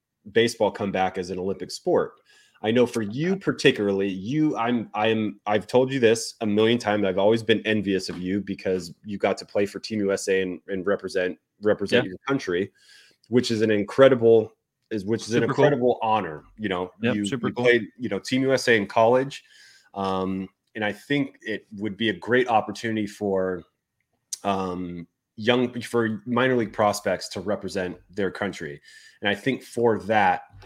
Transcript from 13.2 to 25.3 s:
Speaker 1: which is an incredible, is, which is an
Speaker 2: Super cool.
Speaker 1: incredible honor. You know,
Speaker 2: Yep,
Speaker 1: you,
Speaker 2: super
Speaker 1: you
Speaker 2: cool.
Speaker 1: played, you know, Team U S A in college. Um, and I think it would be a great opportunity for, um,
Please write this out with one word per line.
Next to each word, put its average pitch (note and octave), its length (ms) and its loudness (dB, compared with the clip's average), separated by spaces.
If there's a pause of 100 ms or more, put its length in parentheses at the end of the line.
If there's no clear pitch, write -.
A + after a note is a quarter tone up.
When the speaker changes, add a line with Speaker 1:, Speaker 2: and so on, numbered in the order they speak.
Speaker 1:
which A#2+ 220 2
is A2 100 0
an A2 100 2
incredible, A2+ 840 6 (360)
is, G#2+ 140 -6
which G#2+ 180 -2
is G#2+ 120 -4
an A#2 80 2
Speaker 2:
Super A2+ 100 0
cool. C#3 120 4
Speaker 1:
incredible B2 360 2
honor. G2+ 440 -2 (120)
You G#2+ 140 -4
know, F2+ 200 -4 (120)
Speaker 2:
Yep, A#2 140 0
Speaker 1:
you, G#2 100 -2
Speaker 2:
super B2+ 220 -4
Speaker 1:
you - 60 -2
Speaker 2:
cool. B2 100 -2
Speaker 1:
played, A#2+ 180 6 (160)
you A#2+ 100 -6
know, F#2+ 120 -4
Team C3 220 -2
U C3+ 120 2
S A#2+ 140 -2
A A#2 80 6
in G2+ 100 0
college. B2+ 580 2 (480)
Um, F#2+ 560 -4 (260)
and A2 100 -6
I G2+ 80 -2
think C#3 500 -4
it G#2+ 300 -8
would G2+ 260 -8
be A2+ 100 0
a G2+ 60 0
great B2 340 2
opportunity A2 580 -2
for, F#2 560 -4 (800)
um, F2+ 640 -4 (300)